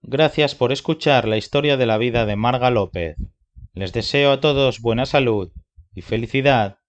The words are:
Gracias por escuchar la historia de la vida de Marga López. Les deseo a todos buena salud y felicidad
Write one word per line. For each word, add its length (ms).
Gracias 540
por 180
escuchar 540
la 100
historia 400
de 100
la 120
vida 260
de 120
Marga 340
López. 460
Les 200
deseo 400
a 80
todos 400
buena 260
salud 440
y 100
felicidad 760